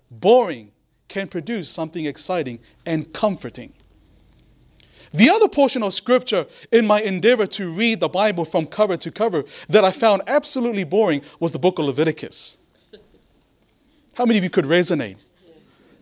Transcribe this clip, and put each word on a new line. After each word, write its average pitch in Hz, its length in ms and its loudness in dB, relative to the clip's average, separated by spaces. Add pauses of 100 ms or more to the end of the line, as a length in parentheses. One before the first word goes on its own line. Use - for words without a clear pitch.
(100)
boring 151 600 2 (380)
can 196 200 -8
produce 185 420 -8
something 160 340 -8
exciting 143 560 -6 (260)
and 160 260 -4
comforting. - 600 -4 (1400)
The 214 180 6
other 440 180 4
portion 262 340 0
of 196 120 -4
scripture 240 520 0 (240)
in 233 160 4
my 208 140 4
endeavor 214 460 2
to 185 260 -8
read 220 260 0
the 160 120 -2
Bible 185 340 0
from 160 220 -2
cover 190 320 0
to 165 120 -10
cover 190 340 -2 (240)
that 202 140 4
I 190 80 4
found 202 360 0
absolutely 240 580 -2
boring 160 380 0 (180)
was 165 100 -2
the 139 80 -8
book 175 200 0
of 151 80 -2
Leviticus. 151 720 -4 (1600)
How - 120 0
many 226 120 4
of 180 60 0
you 185 60 -4
could 156 160 0
resonate? 147 500 0 (840)